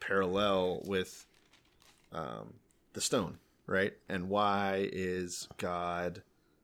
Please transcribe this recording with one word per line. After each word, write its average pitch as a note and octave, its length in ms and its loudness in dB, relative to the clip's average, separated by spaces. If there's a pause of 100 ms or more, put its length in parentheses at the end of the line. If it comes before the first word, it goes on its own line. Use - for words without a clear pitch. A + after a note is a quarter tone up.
parallel F#2+ 840 2
with, F#2 420 -2 (880)
um, A1+ 420 -8 (380)
the - 80 -10
stone, F#2+ 380 0 (280)
right? F#2+ 280 2 (140)
And F#2 200 -4
why G2 640 2
is F2+ 560 -4 (100)
God F2 640 -2 (420)